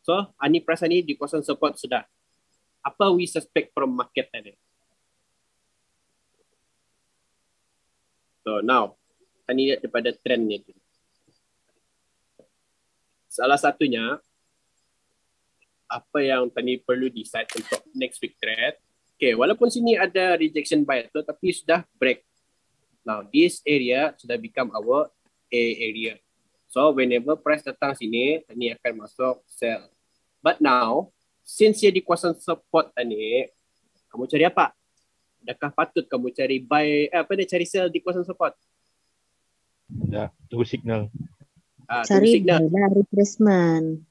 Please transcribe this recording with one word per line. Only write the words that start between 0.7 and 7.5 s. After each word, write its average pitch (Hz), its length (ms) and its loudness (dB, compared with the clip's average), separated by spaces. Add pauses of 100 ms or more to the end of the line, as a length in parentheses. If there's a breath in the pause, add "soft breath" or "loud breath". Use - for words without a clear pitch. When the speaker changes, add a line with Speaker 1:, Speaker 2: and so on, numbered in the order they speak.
Speaker 1:
ni 175 160 2
di 147 80 -8
kawasan 143 320 -6
support - 320 -2
sudah. 123 240 -6 (800)
Apa 196 320 0
we 175 160 2
suspect - 480 -4
from 139 160 -2
market - 400 -6
tadi? 104 240 -16 (3750)